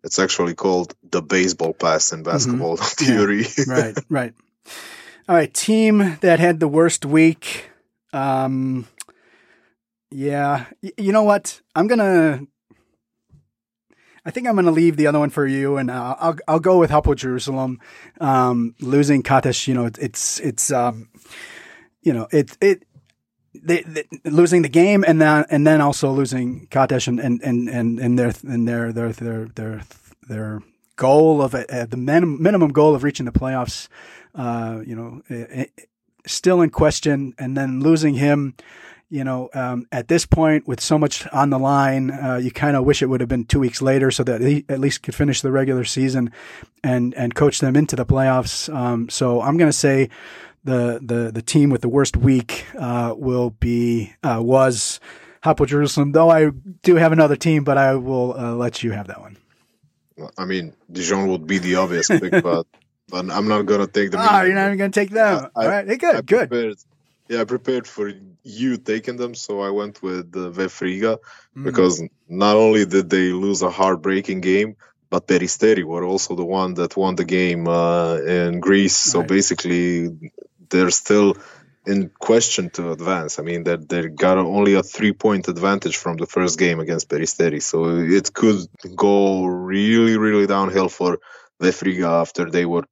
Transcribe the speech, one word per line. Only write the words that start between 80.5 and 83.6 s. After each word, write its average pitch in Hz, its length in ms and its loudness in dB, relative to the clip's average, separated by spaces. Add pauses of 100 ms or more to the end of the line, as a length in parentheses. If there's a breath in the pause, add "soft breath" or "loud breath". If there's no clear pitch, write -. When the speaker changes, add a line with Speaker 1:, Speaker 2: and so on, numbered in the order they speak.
Speaker 1:
they're 90 220 2
still 104 440 2 (520 loud breath)
in 98 220 -2 (100)
question 110 520 0
to 85 200 -8
advance. 82 480 -6
I - 20 -8
mean, 85 220 -6